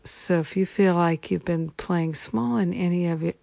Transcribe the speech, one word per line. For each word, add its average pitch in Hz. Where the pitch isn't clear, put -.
So -
if 156
you 190
feel 185
like 170
you've 175
been 165
playing 165
small 233
in 185
any 175
of 165
your 170